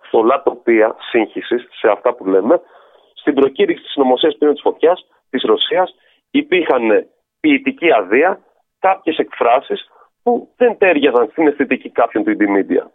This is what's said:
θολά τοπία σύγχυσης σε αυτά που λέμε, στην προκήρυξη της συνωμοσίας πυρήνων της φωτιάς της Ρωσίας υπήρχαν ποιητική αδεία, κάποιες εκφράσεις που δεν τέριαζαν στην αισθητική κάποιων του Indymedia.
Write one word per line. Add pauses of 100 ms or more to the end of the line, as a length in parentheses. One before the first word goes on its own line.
(100)
θολά
τοπία (140)
σύγχυσης
σε
αυτά
που
λέμε, (540)
στην
προκήρυξη
της
συνωμοσίας
πυρήνων
της
φωτιάς (240)
της
Ρωσίας (360)
υπήρχαν (340)
ποιητική
αδεία, (380)
κάποιες
εκφράσεις (320)
που
δεν
τέριαζαν
στην
αισθητική
κάποιων
του
Indymedia.